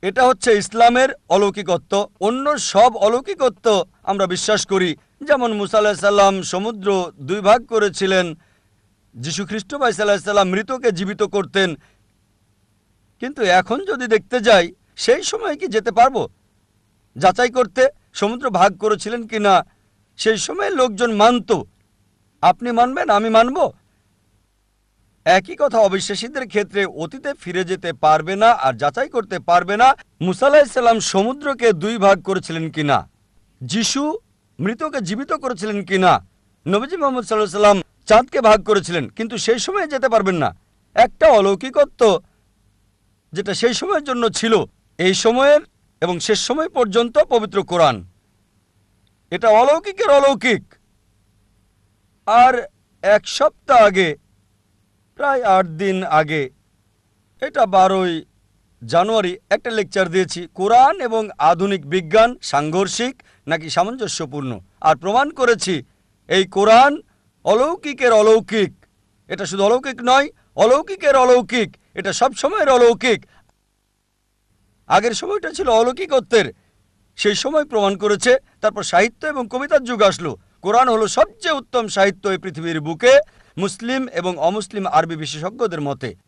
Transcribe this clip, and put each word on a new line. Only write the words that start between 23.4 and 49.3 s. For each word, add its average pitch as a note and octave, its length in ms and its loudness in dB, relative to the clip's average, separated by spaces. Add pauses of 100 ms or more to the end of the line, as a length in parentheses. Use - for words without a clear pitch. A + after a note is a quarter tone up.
একই F#3 340 0
কথা C4 200 0
অবিশ্বাসীদের A3 680 -2
ক্ষেত্রে G3+ 380 -4
অতীতে F#3 480 -10
ফিরে F3+ 300 -8
যেতে F3+ 300 -6
পারবে D#3 420 0
না A3 160 4
আর C3+ 220 0
যাচাই C#3+ 360 -4
করতে F#3+ 300 -6
পারবে F3 380 0
না। B3+ 180 4 (260)
মুসা F#3 240 -2
আলাইহিস C#4+ 260 4
সালাম A#3 280 2
সমুদ্রকে A#3+ 720 -2
দুই G3 240 -4
ভাগ G3 260 4
করেছিলেন E3 480 -6
কিনা, C#3 380 -2 (520)
যীশু A3+ 560 -4 (420)
মৃতকে B3+ 420 -6
জীবিত G#3+ 320 -6
করেছিলেন A3 500 -6
কিনা, F#3 280 2 (560)
নবীজি A#3 300 -2
মুহাম্মদ C4 260 -2
সাল্লাল্লাহু G#3 340 -4
আলাইহি G#3 240 4
সাল্লাম - 0 - (240)
চাঁদকে B3 360 2
ভাগ G#3+ 220 4
করেছিলেন, F3 460 -2
কিন্তু A3+ 280 -10
সেই A3+ 220 -2
সময়ে F4+ 280 -6
যেতে C4+ 220 -4
পারবেন G3+ 260 0
না। C3 200 -2 (380)
একটা B3+ 340 4
অলৌকিকত্ব A#3 920 2 (1120)
যেটা G3 220 -6
সেই A#3 200 0
সময়ের F4 300 -4
জন্য A#3+ 260 -2
ছিল, A3+ 240 -2 (440)
এই F#3 160 0
সময়ের C4 480 4 (400)
এবং F3 180 -4
শেষ G3+ 200 -2
সময় D#4 300 -4
পর্যন্ত A#3 480 -2
পবিত্র G#3+ 460 0
কোরআন। C#3+ 420 0 (1300)